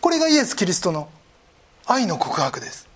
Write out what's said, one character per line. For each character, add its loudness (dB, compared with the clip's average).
こ 4
れ 0
が 2
イ 6
エ 4
ス・ -6
キ 0
リ 0
ス -4
ト 0
の -6
愛 2
の -2
告 -2
白 -2
で -12
す。 -18